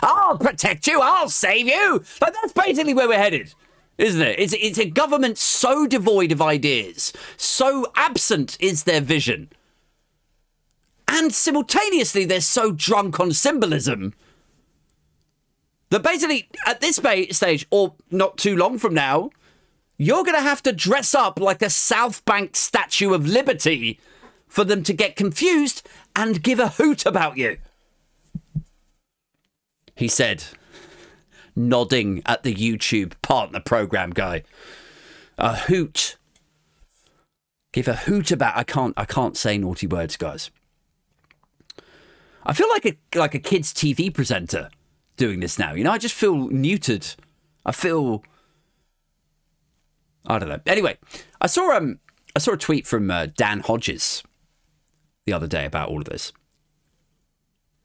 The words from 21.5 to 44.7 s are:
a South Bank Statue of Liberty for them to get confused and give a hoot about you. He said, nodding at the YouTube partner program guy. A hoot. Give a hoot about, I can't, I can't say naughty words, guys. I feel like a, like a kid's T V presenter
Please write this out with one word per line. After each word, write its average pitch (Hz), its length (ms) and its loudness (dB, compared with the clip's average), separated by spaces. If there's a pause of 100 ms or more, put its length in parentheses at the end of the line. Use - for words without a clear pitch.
a 208 80 0
South 226 560 0
Bank 202 320 0
Statue - 560 0
of 156 140 0
Liberty 160 720 0 (480)
for - 180 0
them 196 180 0
to 196 100 -2
get 190 220 0
confused 285 720 0 (300)
and 202 260 0
give 240 160 2
a 240 120 2
hoot - 360 2
about 160 300 0
you. 120 200 -2 (2500)
He 120 140 -4
said, 113 340 0 (1120)
nodding 120 720 0
at 117 160 -2
the 117 120 -2
YouTube 104 580 -2 (100)
partner 107 380 -2
program 98 500 -2
guy. 87 320 -4 (960)
A 113 160 0
hoot. - 600 -2 (1600)
Give 127 140 -2
a 120 80 -2
hoot 190 380 -2
about, 123 240 0
I 120 80 -2
can't, 127 320 -2
I 107 80 -4
can't - 320 -4
say 104 220 -2
naughty 92 280 -4
words, 85 300 -4
guys. 76 340 -10 (1900)
I - 80 -2
feel 381 180 2
like 415 160 0
a, - 320 -4
like 160 160 0
a 139 40 -2
kid's - 340 0
T 151 200 0
V 175 180 0
presenter 92 600 -4 (460)